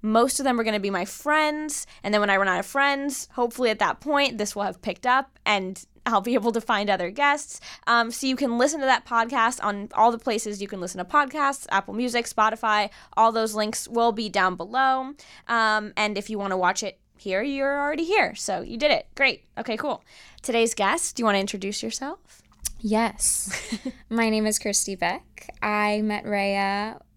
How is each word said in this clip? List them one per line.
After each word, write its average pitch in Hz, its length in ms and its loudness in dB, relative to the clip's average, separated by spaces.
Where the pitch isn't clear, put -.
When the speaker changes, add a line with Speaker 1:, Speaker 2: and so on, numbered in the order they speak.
Speaker 1:
Most 226 360 4
of 277 60 -4
them 247 160 2
are 226 40 2
gonna 214 140 0
be 196 120 -2
my 190 160 -2
friends, 302 800 0
and 202 80 -2
then 208 80 4
when 208 100 2
I 196 60 6
run 196 120 4
out 180 120 2
of 185 60 -4
friends, 277 680 -2
hopefully 240 380 0
at 220 100 -2
that 185 200 0
point, 285 380 0
this 208 160 -4
will 202 100 -4
have 185 180 -8
picked 190 240 -6
up, 262 400 0
and 196 380 -2
I'll 226 140 4
be 240 140 -2
able 233 180 2
to 226 80 0
find 208 300 0
other 185 200 0
guests. 285 500 0
Um, 233 240 2
so 240 160 -6
you 262 100 0
can 240 220 0
listen 294 220 4
to 269 40 -4
that 262 220 2
podcast 233 580 0
on 202 300 -4
all 233 180 6
the 226 60 -4
places 214 420 -4
you 196 80 -8
can 196 100 -8
listen 185 200 -6
to 277 120 -4
podcasts, 285 600 0
Apple 196 240 -2
Music, 233 320 -2
Spotify, 214 640 2
all 226 160 6
those 220 220 0
links 214 340 -4
will 233 240 2
be 214 160 -4
down 185 260 2
below. 262 600 -2
Um, 214 480 0
and 208 220 -2
if 202 100 -8
you 214 100 -6
wanna 196 200 -2
watch 185 240 2
it 202 160 -8
here, 196 260 -2
you're 277 380 -2
already 294 240 -2
here. 359 300 2
So - 260 -6
you - 160 -10
did 294 140 2
it. - 240 0
Great. 269 300 0
Okay, 220 220 -6
cool. - 260 -4
Today's 226 320 2
guest, - 420 0
do 247 60 -4
you - 20 0
wanna 202 140 4
introduce 196 440 -4
yourself? 269 600 -10
Speaker 2:
Yes. 214 1000 -2
Speaker 1:
<laughs> - 160 -18
Speaker 2:
My 226 180 2
name 214 180 2
is 214 120 0
Christy 202 380 -2
Beck. - 680 -6
I 208 400 2
met 208 240 -2
Rhea 196 760 0